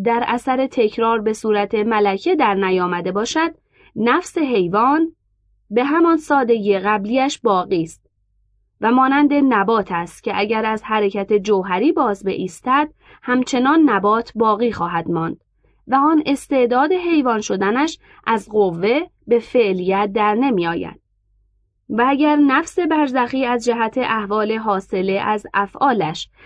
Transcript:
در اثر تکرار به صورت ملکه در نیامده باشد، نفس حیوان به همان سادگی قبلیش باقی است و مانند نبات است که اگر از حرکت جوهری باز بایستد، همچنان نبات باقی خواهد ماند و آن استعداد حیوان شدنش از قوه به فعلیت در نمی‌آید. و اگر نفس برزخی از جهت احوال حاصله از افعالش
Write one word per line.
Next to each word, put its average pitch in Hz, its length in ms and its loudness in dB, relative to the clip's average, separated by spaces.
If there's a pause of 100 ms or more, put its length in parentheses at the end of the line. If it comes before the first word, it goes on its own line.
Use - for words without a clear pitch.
در 233 220 0
اثر 254 400 -2
تکرار 226 540 0
به 214 120 -2
صورت 208 420 -2
ملکه 208 600 0
در 240 200 2
نیامده 185 580 0
باشد، 277 420 -2 (420)
نفس 247 420 -2
حیوان 254 760 0 (580)
به 233 140 0
همان 330 320 2
سادگی 233 640 0
قبلیش 214 600 -2
باقی 185 440 0
است - 240 -12 (760)
و 220 100 0
مانند 277 440 4
نبات 220 560 2
است 170 320 -8
که 214 120 -6
اگر 220 320 -2
از 220 180 -4
حرکت 208 480 -2
جوهری 196 600 2
باز 233 320 0
بایستد، 254 640 -2 (340)
همچنان 254 580 2
نبات 220 540 2
باقی 220 380 0
خواهد 170 380 -4
ماند 165 260 -4 (520)
و 226 60 0
آن 294 320 2
استعداد 269 680 0
حیوان 302 480 0
شدنش 214 580 -2 (280)
از - 220 -2
قوه 208 520 0 (260)
به 233 120 2
فعلیت 196 760 0
در 208 200 2
نمی‌آید. 175 680 -2 (880)
و 220 200 0
اگر 294 280 2
نفس 294 420 2
برزخی 269 680 0
از 240 200 -2
جهت 233 340 -2
احوال 214 540 -2
حاصله 196 720 -2
از 214 300 -2
افعالش 196 720 -2 (180)